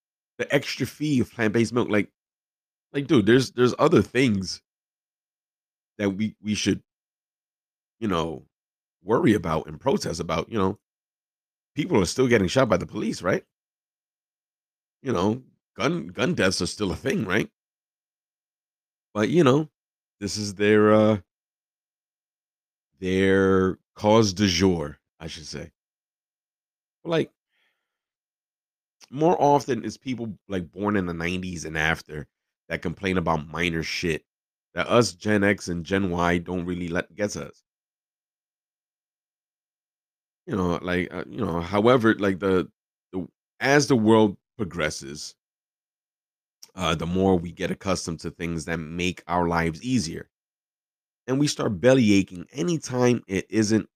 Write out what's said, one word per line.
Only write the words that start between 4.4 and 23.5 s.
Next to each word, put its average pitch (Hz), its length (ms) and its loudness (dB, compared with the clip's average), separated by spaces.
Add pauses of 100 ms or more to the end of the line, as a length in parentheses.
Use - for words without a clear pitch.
that 104 140 0
we, 104 300 -6
we 104 140 -4
should, - 260 0 (1160)
you 113 80 -4
know, 80 380 -2 (580)
worry 110 300 2
about 82 340 -2
and 78 140 -16
protest 101 400 -2
about. 82 280 -4
You 113 100 -4
know, 95 200 0 (960)
people 165 240 0
are 90 60 2
still 127 220 0
getting 110 200 4
shot 131 220 2
by 92 80 2
the 87 100 -4
police, 110 340 -8
right? 95 220 -2 (1600)
You 131 100 -4
know, 107 320 0 (320)
gun, 143 320 -2
gun 117 280 -2
deaths 95 260 0
are 87 60 -2
still 95 260 -4
a - 20 -6
thing, 165 300 -4
right? 92 240 0 (1600)
But, 107 140 0
you 175 160 4
know, 147 260 4 (520)
this 101 160 -6
is 104 180 -8
their, 107 380 6
uh, 107 240 4 (1800)
their 95 760 4 (160)